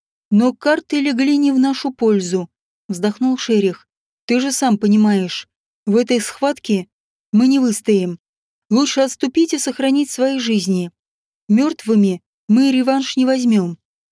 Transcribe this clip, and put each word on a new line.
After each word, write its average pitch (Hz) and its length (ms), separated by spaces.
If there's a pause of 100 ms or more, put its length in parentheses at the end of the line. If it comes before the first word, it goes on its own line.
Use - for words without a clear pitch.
(300)
Но 240 240
карты 302 460
легли 277 380
не 285 140
в 262 80
нашу 269 320
пользу», 190 580 (380)
вздохнул 208 500
Шерих. 202 500 (380)
«Ты 240 140
же 269 120
сам 254 260
понимаешь, 208 720 (400)
в 202 80
этой 240 260
схватке 220 640 (440)
мы 233 160
не 269 120
выстоим. 202 600 (500)
Лучше 269 320
отступить 285 520
и 294 60
сохранить 269 520
свои 269 260
жизни. 190 540 (580)
Мёртвыми 214 720 (280)
мы 269 220
реванш 262 460
не 254 80
возьмём». 226 520 (340)